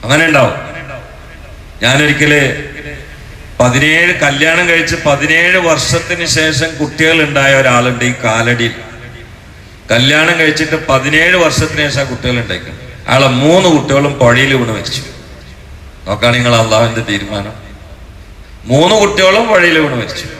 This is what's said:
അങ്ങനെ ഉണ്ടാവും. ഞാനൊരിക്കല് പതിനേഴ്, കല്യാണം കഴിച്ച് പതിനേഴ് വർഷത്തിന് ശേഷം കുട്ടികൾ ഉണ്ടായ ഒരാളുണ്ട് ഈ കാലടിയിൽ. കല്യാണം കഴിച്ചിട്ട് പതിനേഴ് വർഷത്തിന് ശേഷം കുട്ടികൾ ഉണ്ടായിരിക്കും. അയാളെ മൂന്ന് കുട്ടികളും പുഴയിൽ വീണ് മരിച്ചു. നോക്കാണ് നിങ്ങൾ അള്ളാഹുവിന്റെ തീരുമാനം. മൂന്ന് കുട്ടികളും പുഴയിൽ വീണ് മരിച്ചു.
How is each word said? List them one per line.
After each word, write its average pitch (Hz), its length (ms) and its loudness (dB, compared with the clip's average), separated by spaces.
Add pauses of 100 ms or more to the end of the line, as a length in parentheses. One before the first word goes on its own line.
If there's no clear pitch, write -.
അങ്ങനെ 147 220 2
ഉണ്ടാവും. 143 280 4 (1300)
ഞാനൊരിക്കല് 147 800 2 (960)
പതിനേഴ്, 151 540 2
കല്യാണം 160 560 0
കഴിച്ച് 165 260 0 (100)
പതിനേഴ് 160 520 2
വർഷത്തിന് 170 680 -2
ശേഷം 156 520 -2
കുട്ടികൾ 160 440 0
ഉണ്ടായ 139 340 2
ഒരാളുണ്ട് 123 500 2
ഈ 123 80 -2 (100)
കാലടിയിൽ. 117 480 0 (1200)
കല്യാണം 151 480 2
കഴിച്ചിട്ട് 156 480 0
പതിനേഴ് 147 500 2
വർഷത്തിന് 151 520 0
ശേഷം 139 200 -4
കുട്ടികൾ 123 300 -4
ഉണ്ടായിരിക്കും. - 400 -8 (280)
അയാളെ 135 200 4
മൂന്ന് 156 420 4
കുട്ടികളും 139 440 2
പുഴയിൽ 127 400 2
വീണ് 120 180 0
മരിച്ചു. 101 300 -6 (1040)
നോക്കാണ് 117 280 0
നിങ്ങൾ 120 200 2
അള്ളാഹുവിന്റെ 113 560 0
തീരുമാനം. 101 420 -6 (1120)
മൂന്ന് 160 300 4
കുട്ടികളും 202 520 4
പുഴയിൽ 175 320 4
വീണ് 147 160 0
മരിച്ചു. 104 300 -8 (140)